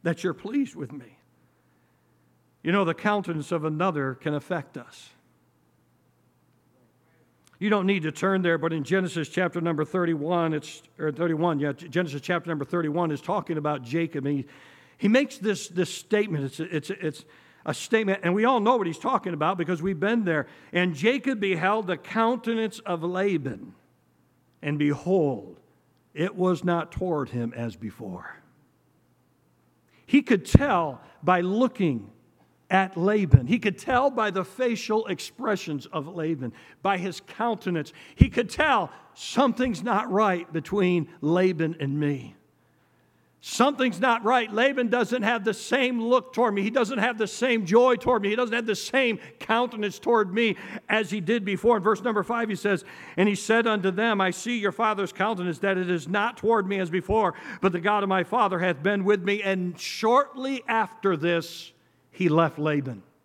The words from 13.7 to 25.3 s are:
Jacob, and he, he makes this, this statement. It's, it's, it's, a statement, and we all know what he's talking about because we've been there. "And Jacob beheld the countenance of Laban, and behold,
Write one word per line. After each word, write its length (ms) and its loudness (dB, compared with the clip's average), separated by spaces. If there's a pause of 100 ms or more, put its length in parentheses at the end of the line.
Jacob, 420 -4
and 140 0
he, 80 -6 (500)
he 120 0
makes 280 2
this, 320 -2
this 260 -2
statement. 500 0
It's, 160 -8
it's, 280 -4
it's, 360 -6 (440)
a 60 -2
statement, 480 0
and 120 2
we 120 2
all 140 4
know 160 4
what 100 0
he's 120 -4
talking 360 -2
about 240 0
because 240 -2
we've 180 -2
been 240 0
there. 220 0 (260)
"And 220 0
Jacob 440 0
beheld 480 0
the 120 -4
countenance 800 -2
of 220 -4
Laban, 720 -2 (880)
and 160 -2
behold, 840 0 (540)